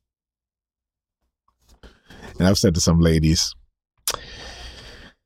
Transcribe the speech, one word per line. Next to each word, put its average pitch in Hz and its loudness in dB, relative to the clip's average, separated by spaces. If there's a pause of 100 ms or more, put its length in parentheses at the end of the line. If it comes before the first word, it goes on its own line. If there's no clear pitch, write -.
(2500)
And 90 2
I've 98 4
said 92 2
to 80 -2
some 85 4
ladies, 80 2 (1700)